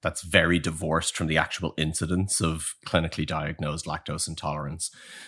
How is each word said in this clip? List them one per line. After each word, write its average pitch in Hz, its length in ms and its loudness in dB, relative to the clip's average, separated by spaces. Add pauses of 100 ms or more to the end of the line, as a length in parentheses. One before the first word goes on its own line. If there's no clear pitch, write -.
that's - 220 -2
very 85 360 6
divorced 80 560 0
from 82 120 0
the 78 100 2
actual - 400 0
incidence 82 640 0
of 80 340 0 (120)
clinically 80 400 0
diagnosed 76 580 -4
lactose 78 420 -6
intolerance. 76 640 -6 (380)